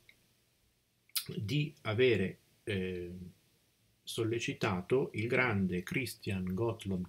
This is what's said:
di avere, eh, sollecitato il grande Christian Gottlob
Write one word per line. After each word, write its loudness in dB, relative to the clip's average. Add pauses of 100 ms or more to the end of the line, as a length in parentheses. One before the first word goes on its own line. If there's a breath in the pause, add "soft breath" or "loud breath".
(1400)
di 0 (100)
avere, 4 (260)
eh, -4 (880)
sollecitato 0
il -2
grande 2
Christian -2
Gottlob -2